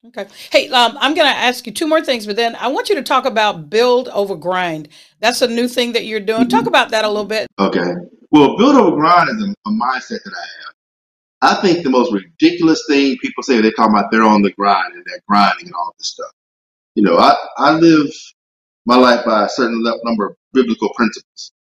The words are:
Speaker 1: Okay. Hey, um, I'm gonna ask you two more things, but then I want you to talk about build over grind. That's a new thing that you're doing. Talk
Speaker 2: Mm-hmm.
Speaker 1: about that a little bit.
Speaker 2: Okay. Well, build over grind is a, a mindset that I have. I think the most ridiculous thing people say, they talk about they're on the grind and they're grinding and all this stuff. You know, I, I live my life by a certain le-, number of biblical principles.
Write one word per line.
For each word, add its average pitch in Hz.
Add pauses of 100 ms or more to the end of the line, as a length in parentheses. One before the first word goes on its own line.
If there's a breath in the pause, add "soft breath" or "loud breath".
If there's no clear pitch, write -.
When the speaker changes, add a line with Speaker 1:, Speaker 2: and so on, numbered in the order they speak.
Speaker 1:
Okay. 208 (240 loud breath)
Hey, 269
um, 240
I'm 277
gonna 311
ask 247
you 208
two 330
more 311
things, 233
but 208
then 233
I 214
want 415
you 403
to 277
talk 262
about 208
build 247
over 196
grind. 170 (300 soft breath)
That's 240
a 247
new 233
thing 240
that 208
you're 214
doing. 220
Talk 466
Speaker 2:
Mm-hmm. -
Speaker 1:
about 269
that 220
a -
little 208
bit. 214 (120)
Speaker 2:
Okay. 90 (380)
Well, 143
build 277
over 185
grind 160
is 110
a, 98
a 107
mindset 120
that 92
I - (1040)
have. 202
I -
think 175
the 135
most 123
ridiculous 160
thing 139
people 123
say, 120
they 110
talk 110
about 101
they're 110
on 107
the 98
grind 101
and 87
they're -
grinding 101
and 87
all 87
this -
stuff. - (640)
You 107
know, 87
I, 127 (220)
I 139
live 160 (760)
my 120
life 123
by 110
a -
certain 113
le-, 117
number 113
of - (180)
biblical 113
principles. - (120)